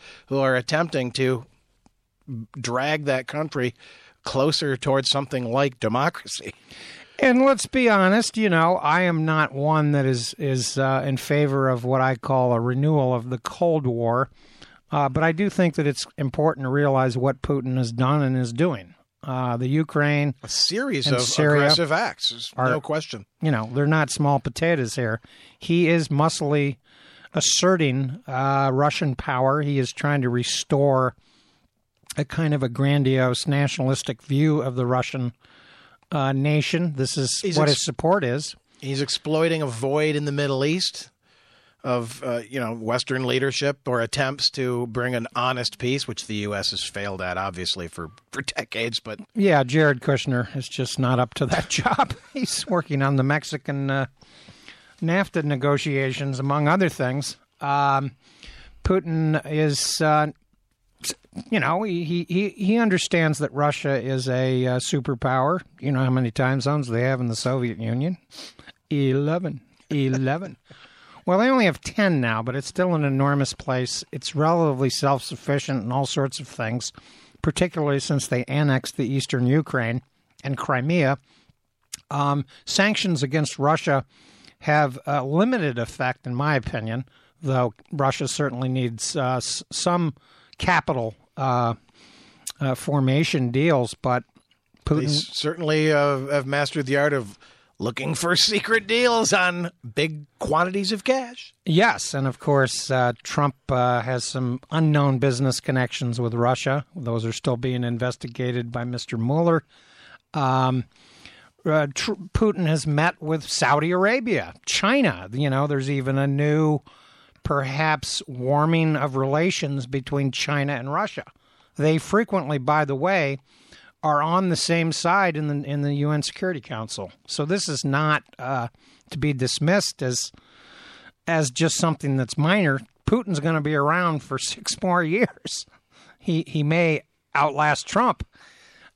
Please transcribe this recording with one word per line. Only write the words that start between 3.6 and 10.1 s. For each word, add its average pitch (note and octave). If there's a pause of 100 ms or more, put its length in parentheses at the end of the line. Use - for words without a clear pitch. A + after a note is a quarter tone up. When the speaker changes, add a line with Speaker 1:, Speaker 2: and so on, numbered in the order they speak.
Speaker 1:
closer C#3+
towards C3+
something C3
like C3+
democracy. C3 (640)
Speaker 2:
And B3+
let's C4+
be B3+
honest, G#3
you A3
know, E3+
I D#3
am E3
not D#3
one D3
that C#3+
is, B2